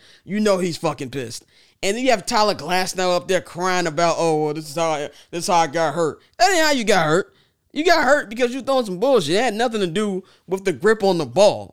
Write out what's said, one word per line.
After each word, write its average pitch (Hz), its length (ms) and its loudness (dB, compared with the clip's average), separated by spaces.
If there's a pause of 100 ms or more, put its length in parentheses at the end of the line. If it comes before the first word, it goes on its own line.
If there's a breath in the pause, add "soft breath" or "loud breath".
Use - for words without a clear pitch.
(240 soft breath)
you 190 140 -6
know 208 200 2
he's 175 180 -4
fucking 143 340 -6
pissed. 123 340 -10 (380 soft breath)
And 202 140 -2
then 254 80 -4
you 254 80 4
have 202 120 0
Tyler 214 300 2
Glasnow 180 600 -2
up 175 100 -4
there 180 140 0
crying 180 480 -2
about, 160 280 0
"Oh, 156 280 0
well, 151 100 -4
this 156 160 -12
is 139 60 -14
how 165 140 0
I, 151 80 -2 (340 loud breath)
this 170 100 -6
is - 60 -6
how 185 60 2
I 165 120 4
got 151 260 -2
hurt." 156 280 -2 (180 soft breath)
That 381 140 4
ain't 320 120 2
how 302 60 2
you 254 140 0
got 180 220 4
hurt. 170 260 0 (400 soft breath)
You 302 120 -4
got 330 200 4
hurt 262 260 2
because 240 240 -2
you 269 80 -8
throwing 254 240 0
some 180 120 -6
bullshit. 196 360 2
It 214 80 2
had 247 100 0
nothing 226 280 -2
to 190 60 0
do 190 380 -4 (220 soft breath)
with 190 180 -6
the 190 80 0
grip 196 320 0
on 185 140 2
the 151 80 -4
ball. 123 460 2